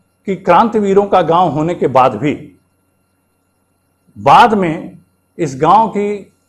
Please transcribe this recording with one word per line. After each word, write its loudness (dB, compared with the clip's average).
कि -6
क्रांतिवीरों 2
का 0
गांव 0
होने -4
के -4
बाद 2
भी -4
बाद 4
में -6
इस -6
गांव 2
की -8